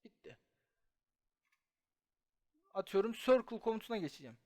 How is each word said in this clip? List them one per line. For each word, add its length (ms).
Bitti. 340
Atıyorum 400
circle 460
komutuna 380
geçeceğim. 480